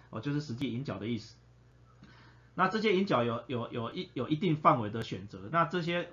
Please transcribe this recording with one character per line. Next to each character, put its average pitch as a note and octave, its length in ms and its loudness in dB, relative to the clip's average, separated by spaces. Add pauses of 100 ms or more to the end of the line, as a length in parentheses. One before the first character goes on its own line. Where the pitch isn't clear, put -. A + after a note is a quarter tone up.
哦， A2+ 120 -8
就 C#3+ 100 -2
是 D3 80 0
实 D3 160 -6
际 B2 160 -2
引 A#2+ 120 -4
脚 F#2+ 160 -6
的 G2+ 80 -6
意 A#2 100 -2
思。 - 180 -12 (1200)
那 F3+ 120 4
这 G#3+ 120 2
些 G#3 160 4
引 G3 100 4
脚 B2+ 180 4
有， A#2 240 0
有， A#2+ 240 -4
有 A#2 200 -4
一， F3+ 220 -8
有 B2 160 -4
一 D#3 60 4
定 D#3+ 200 2
范 D3+ 240 6
围 G#2+ 100 -2
的 A2 120 -4
选 G2+ 260 -8
择， G2 240 -12
那 E3 140 4
这 F3 160 -2
些 E3+ 320 -2